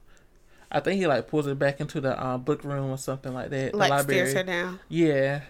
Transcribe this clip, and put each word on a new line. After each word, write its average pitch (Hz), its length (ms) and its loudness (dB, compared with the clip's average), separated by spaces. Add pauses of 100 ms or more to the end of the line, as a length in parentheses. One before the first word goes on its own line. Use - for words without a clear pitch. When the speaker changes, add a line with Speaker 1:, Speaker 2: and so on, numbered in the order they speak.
(720)
Speaker 1:
I - 100 0
think 190 180 0
he, 185 80 2
like, 127 200 2
pulls 151 180 0
her 139 100 -2
back 139 240 0
into 147 220 -4
the, 131 220 -2
um, 127 200 -2
book 143 200 -2
room 139 280 -4
or 131 60 -4
something 131 360 -6
like 127 180 -8
that, 131 200 -2
the 208 60 -2
Speaker 2:
Like, 190 140 6
Speaker 1:
library. 139 380 4
Speaker 2:
stares 135 40 0
her 185 100 2
down. 180 360 -4 (100)
Speaker 1:
Yeah. 147 600 2